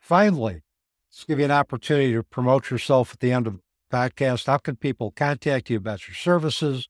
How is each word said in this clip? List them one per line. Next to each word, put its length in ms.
Finally, 600
let's 140
give 140
you 60
an 80
opportunity 600
to 120
promote 460
yourself 420
at 80
the 120
end 140
of 80
the 60
podcast. 500
How 120
can 160
people 380
contact 580
you 60
about 320
your 80
services? 720